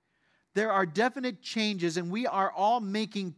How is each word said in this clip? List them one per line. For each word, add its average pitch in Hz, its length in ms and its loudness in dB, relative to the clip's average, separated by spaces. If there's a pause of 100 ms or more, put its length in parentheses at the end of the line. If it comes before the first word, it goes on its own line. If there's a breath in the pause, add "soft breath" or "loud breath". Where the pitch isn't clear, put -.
(560)
There 214 160 2
are 190 140 4
definite 240 560 -2
changes, 196 540 -2
and 175 140 -2
we 226 160 -2
are 190 260 0
all 214 280 2
making 202 580 -4